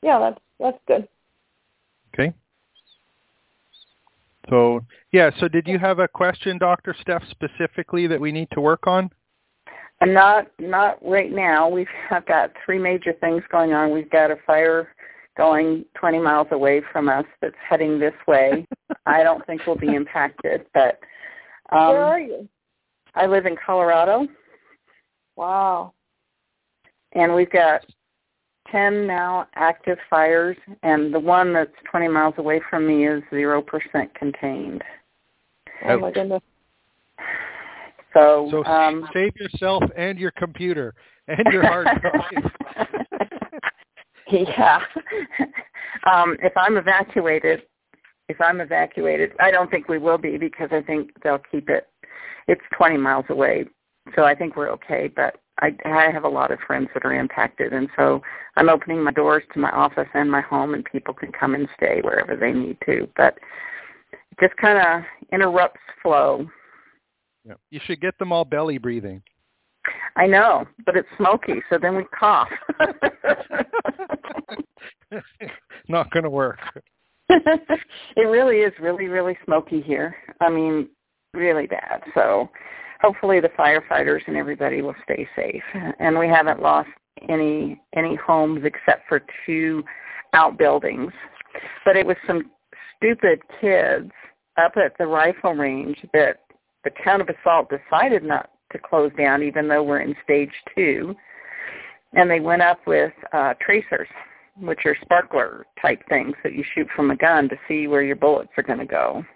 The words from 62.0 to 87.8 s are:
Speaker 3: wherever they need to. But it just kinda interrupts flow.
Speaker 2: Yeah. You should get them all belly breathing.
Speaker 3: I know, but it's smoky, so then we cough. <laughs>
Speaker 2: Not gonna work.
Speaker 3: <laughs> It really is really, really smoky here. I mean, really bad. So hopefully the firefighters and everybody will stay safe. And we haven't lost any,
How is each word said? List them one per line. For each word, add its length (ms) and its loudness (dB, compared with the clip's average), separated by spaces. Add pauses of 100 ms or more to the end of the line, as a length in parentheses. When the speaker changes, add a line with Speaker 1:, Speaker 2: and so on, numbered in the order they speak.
Speaker 3:
wherever 320 -2
they 160 -2
need 340 -4
to. 300 -2
But 220 2 (760)
it 300 -20
just 160 2
kinda 480 2 (260)
interrupts 480 0 (220)
flow. 460 2 (960)
Speaker 2:
Yeah. 80 -20 (160)
You 160 -14
should 160 -8
get 180 -6
them 120 -4
all 140 2
belly 320 -4
breathing. 440 -8 (960)
Speaker 3:
I 100 4
know, 400 4 (180)
but 120 2
it's 180 -2
smoky, 540 0
so 80 0
then 180 -2
we 100 -4
cough. 440 0 (300)
<laughs> 100 2 (3000)
Speaker 2:
Not 240 -2
gonna 180 -8
work. 300 -4 (720)
Speaker 3:
<laughs> 0 -
It 920 0
really 360 4
is 220 2
really, 280 -4
really 380 -4
smoky 360 0
here. 340 -4 (260)
I 80 4
mean, 380 -2 (460)
really 340 0
bad. 340 -8 (120)
So 360 2 (520)
hopefully 380 2
the 100 2
firefighters 800 0
and 100 -4
everybody 440 -4
will 220 -6
stay 320 -6
safe. 280 -6 (360)
And 180 2
we 100 0
haven't 340 4
lost 280 2 (400)
any, 520 -2 (140)